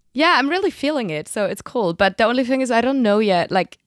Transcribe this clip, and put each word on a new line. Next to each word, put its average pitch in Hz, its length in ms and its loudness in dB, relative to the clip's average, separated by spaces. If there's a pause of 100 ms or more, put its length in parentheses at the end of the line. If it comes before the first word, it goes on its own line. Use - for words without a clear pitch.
(120)
yeah, 320 240 2
I'm 277 140 2
really 370 200 0
feeling 269 380 -4
it. 151 180 -6
So 208 200 -4
it's - 160 -6
cool. 190 320 -2
But 190 240 0
the 226 60 4
only 247 200 2
thing 262 160 -2
is, 254 100 -2
I 233 120 2
don't 269 180 0
know 208 180 2
yet. 190 320 0
Like, - 360 -2